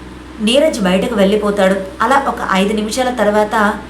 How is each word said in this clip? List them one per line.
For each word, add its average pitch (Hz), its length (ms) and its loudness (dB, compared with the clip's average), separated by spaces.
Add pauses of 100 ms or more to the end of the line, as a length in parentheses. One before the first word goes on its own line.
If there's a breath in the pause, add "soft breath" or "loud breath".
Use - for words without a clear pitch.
(420)
నీరజ్ 254 380 2
బయటకు 202 360 0
వెళ్ళిపోతాడు. 202 600 2 (260)
అలా 269 260 2
ఒక 240 100 -4 (140)
ఐదు 196 220 2
నిమిషాల 220 360 -2
తర్వాత 214 460 0 (340)